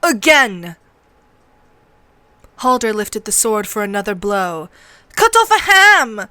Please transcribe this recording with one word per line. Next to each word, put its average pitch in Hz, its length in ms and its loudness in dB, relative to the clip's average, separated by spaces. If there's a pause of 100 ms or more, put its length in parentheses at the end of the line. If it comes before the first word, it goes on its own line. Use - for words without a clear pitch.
Again! 233 720 0 (1800)
Halder 247 340 -2
lifted 208 320 -6
the 208 80 -8
sword 214 340 -2
for - 160 -6
another 202 320 -4
blow. 180 540 -4 (460)
Cut 453 220 2
off 453 140 2
a 427 100 2
ham! 359 720 4